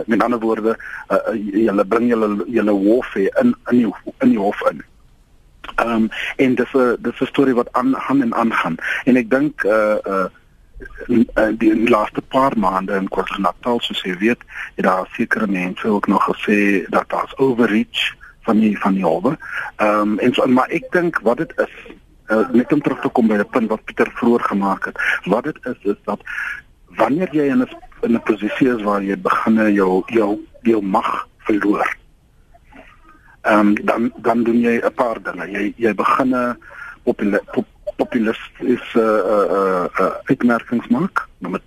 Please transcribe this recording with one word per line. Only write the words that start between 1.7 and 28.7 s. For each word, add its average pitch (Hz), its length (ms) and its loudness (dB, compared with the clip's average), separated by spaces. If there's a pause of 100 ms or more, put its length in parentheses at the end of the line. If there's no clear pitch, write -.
bring 113 240 0
julle, 107 380 0
julle 107 280 0 (100)
warfare 107 460 2 (120)
in, 120 120 4 (160)
in 123 140 4
die, 98 80 -2 (260)
in 127 120 4
die 117 80 2
hof 101 320 -2
in. - 120 -4 (920)
Ehm, 113 300 0 (300)
en 131 180 2
dis 120 200 -2
'n, 123 240 4
dis 117 220 -6
'n 135 60 -2
storie 135 280 2
wat 120 180 -2
aan, 127 240 0
aan 139 260 0
en 117 120 -2
aan 113 180 0
gaan. 82 240 -2 (280)
En 123 120 4
ek 117 140 0
dink, 139 320 0
eh, 107 440 2
eh, 95 180 0 (840)
in, 117 280 4
in 110 220 2
die, 113 140 4
in 110 140 4
die 123 80 4
laaste 107 300 0 (120)
paar 135 240 2
maande 95 380 0
in 95 120 -2
KwaZulu-Natal, 98 720 -2
soos - 260 -8
jy 92 120 -4
weet, 113 240 0 (340)
het 101 80 -2
daar 92 320 0
sekere 110 300 -2
mense 92 420 -4
ook 104 180 0
nog 98 240 2
gesê 101 580 0
dat - 200 -2
daar's 92 300 -6
overreach 117 760 0 (340)
van 107 120 4
die, 107 180 2
van 98 180 0
die 92 80 0
howe. 90 320 0 (400)
Ehm, 104 420 0
en 123 160 2
so, - 120 0
maar 127 280 2
ek 170 200 -6
dink 170 320 0
wat 120 160 2
dit 160 100 -10 (120)
is, - 100 -10 (580)
eh, 110 200 4
net 120 200 4
om 147 100 4
terug 135 220 -4
te 139 40 -2
kom 113 200 2
by 107 100 2
'n 101 180 -2
punt 113 120 0
wat 107 160 -4
Pieter - 260 -2 (100)
vroeër 117 320 2
gemaak 98 320 -2
het, - 140 -8 (260)
wat 104 200 0
dit - 200 -8
is, - 180 -8
is 101 220 -2
dat 104 160 -6 (760)
wanneer - 360 0
jy 151 200 2
in 127 100 4
'n, - 80 -6 (320)
in 117 120 2
'n 110 80 0
posisie 107 540 0